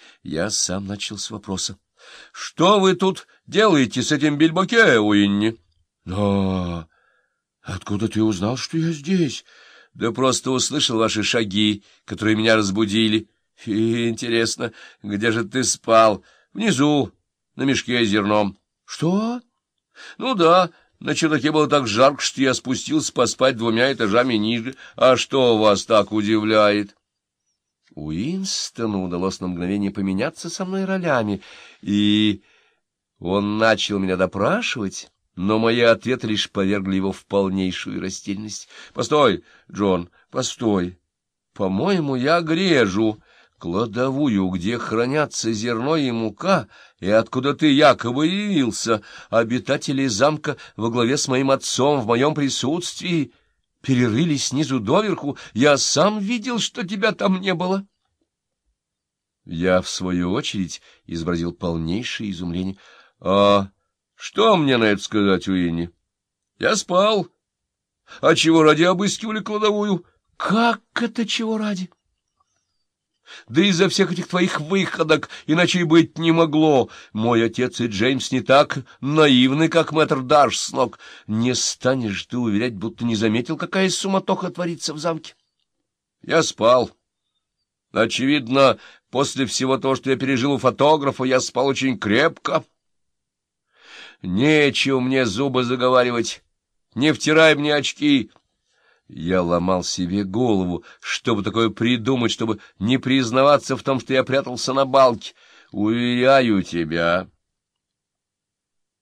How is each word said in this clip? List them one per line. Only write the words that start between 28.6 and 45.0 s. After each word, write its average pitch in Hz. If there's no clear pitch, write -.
удалось 90
на 92
мгновение 95
поменяться 98
со 185
мной 190
ролями, 143
и 104
он 101
начал 107
меня 92
допрашивать, 101
но 101
мои 113
ответы 117
лишь 107
повергли 98
его 95
в -
полнейшую 95
растерянность. 101
"Постой, 127
Джон, 92
постой. 101
По-моему, 139
я 147
грежу. 131
Кладовую, 113
где 95
хранятся 120